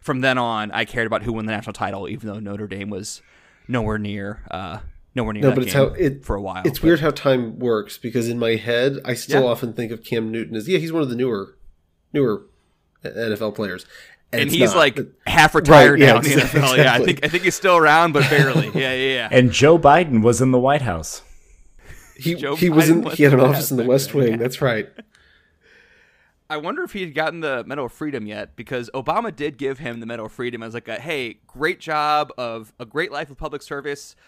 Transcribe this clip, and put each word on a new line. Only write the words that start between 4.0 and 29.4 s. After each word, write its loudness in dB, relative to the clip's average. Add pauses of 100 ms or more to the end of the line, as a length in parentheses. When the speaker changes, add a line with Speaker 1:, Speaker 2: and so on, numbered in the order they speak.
Speaker 1:
uh, -10 (360)
nowhere -4
near -6
Speaker 2:
No, 4
Speaker 1:
that 2
Speaker 2:
but -2
it's -6
Speaker 1:
game 2
Speaker 2:
how -10
it, -2
Speaker 1:
for -4
a -6
while, -8
Speaker 2:
it's -4
Speaker 1:
but 0
Speaker 2:
weird 4
how -2
time -2
works, -4
because -4
in -6
my 0
head, -2
I -4
still 0
Speaker 1:
Yeah. 2
Speaker 2:
often -4
think -6
of -14
Cam -4
Newton -8
as, -8
yeah, 0
he's -8
one -2
of -2
the -8
newer, -4 (560)
newer -2 (600)
N -6
F -6
L -4
players. -8 (460)
And -2
Speaker 1:
And 0
Speaker 2:
it's 0
Speaker 1:
he's, 4
Speaker 2:
not, 0
Speaker 1:
like, 4
Speaker 2:
but -8 (180)
Speaker 1:
half 4
retired 8
Speaker 2:
Right, 4
yeah, 10
Speaker 1:
now 6
in 0
the 2
Speaker 2:
exactly. 2
Speaker 1:
N 4
F 4
L. 2
Yeah, 6
I 2
think, 0
I 2
think -2
he's 2
still 2
around, 6
but 2
barely. 4
Speaker 2:
<laughs> -10
Speaker 1:
Yeah, -2
yeah, -2
yeah. -4
Speaker 3:
And 6
Joe 6
Biden 6
was 4
in 2
the 4
White 2
House. -8 (960)
Speaker 2:
He, -4
Speaker 1:
Joe -6
Speaker 2:
he 2
was 4
Speaker 1:
Biden 8
Speaker 2:
in, 2
Speaker 1:
was -8
Speaker 2:
he 2
had 6
an 6
Speaker 1:
in 6
the 6
Speaker 2:
office -2
in -2
the 0
Speaker 1:
White 0
Speaker 2:
West 2
Speaker 1:
House. -6
Speaker 2:
Wing. 2
Speaker 1:
Yeah. -2
Speaker 2:
That's -4
right. -2 (1600)
Speaker 1:
I -6
wonder -6
if -10
he -8
had -10
gotten -8
the -6
Medal -10
of -10
Freedom -10
yet, -14
because -10
Obama -6
did -8